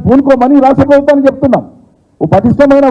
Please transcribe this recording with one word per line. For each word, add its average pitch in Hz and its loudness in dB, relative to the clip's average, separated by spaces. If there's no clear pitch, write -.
పూనుకోమని 269 0
రాష్ట్ర 269 0
ప్రభుత్వానికి 277 0
చెప్తున్నాం. 262 -2
ఓ 165 -2
పటిష్టమైన 277 2